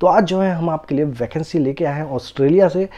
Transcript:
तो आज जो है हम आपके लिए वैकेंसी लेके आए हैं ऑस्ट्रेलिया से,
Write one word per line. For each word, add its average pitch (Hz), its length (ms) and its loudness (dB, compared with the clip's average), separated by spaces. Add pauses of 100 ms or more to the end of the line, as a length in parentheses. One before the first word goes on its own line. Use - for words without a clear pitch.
तो 175 60 4
आज 196 160 4
जो 185 160 0
है 190 140 2
हम 165 160 -2
आपके 156 260 -4
लिए 147 180 0
वैकेंसी 156 460 -4
लेके 139 260 -2
आए 143 100 -4
हैं 156 100 -6
ऑस्ट्रेलिया 143 640 2
से, 190 180 -2 (100)